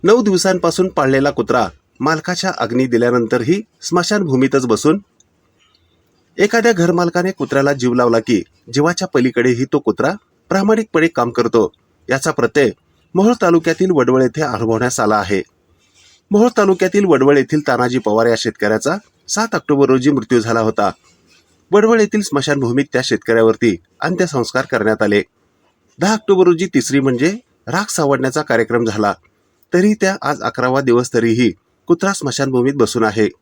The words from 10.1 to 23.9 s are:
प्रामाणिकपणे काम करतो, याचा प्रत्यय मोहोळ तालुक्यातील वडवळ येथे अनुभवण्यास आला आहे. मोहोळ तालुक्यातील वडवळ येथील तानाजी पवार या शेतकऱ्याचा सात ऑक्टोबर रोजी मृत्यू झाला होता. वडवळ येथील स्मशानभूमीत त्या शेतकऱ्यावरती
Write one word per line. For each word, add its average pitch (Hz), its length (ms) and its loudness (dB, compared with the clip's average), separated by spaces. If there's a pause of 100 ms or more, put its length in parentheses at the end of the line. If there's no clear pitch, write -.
प्रामाणिकपणे 196 560 0
काम 120 220 -2
करतो, 113 420 0 (380)
याचा 135 220 -2
प्रत्यय 127 380 0 (460)
मोहोळ 202 260 4
तालुक्यातील 170 500 0
वडवळ 131 300 2
येथे 131 200 -2
अनुभवण्यास 113 580 -2
आला 107 160 0
आहे. 95 260 -2 (920)
मोहोळ 214 260 4
तालुक्यातील 196 480 0
वडवळ 143 320 4
येथील 147 300 -2
तानाजी 123 320 0
पवार 110 260 0
या 117 120 2
शेतकऱ्याचा 110 600 -2 (320)
सात 220 260 -4
ऑक्टोबर 139 340 0
रोजी 131 220 2
मृत्यू 123 280 0
झाला 113 200 -2
होता. 110 300 0 (840)
वडवळ 220 300 4
येथील 208 200 0
स्मशानभूमीत 139 720 -2
त्या 127 100 0
शेतकऱ्यावरती 113 720 0 (240)